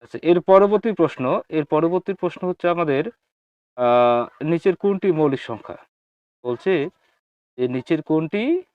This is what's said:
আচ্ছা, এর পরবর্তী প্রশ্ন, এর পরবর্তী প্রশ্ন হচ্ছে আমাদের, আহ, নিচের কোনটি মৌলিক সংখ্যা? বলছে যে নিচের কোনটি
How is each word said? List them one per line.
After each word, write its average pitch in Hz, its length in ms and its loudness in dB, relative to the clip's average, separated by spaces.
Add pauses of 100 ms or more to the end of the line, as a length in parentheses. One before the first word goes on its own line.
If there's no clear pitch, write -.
আচ্ছা, - 200 -14
এর 175 180 4
পরবর্তী 202 520 4
প্রশ্ন, 156 560 0
এর 156 160 -2
পরবর্তী 170 480 -2
প্রশ্ন 180 360 -6
হচ্ছে 180 200 -4
আমাদের, 165 360 0 (720)
আহ, 120 680 2
নিচের 170 320 0
কোনটি 196 360 0
মৌলিক 151 280 0
সংখ্যা? - 360 -12 (680)
বলছে 143 440 -2 (720)
যে 127 100 -2
নিচের 131 340 -2
কোনটি 202 600 -2 (120)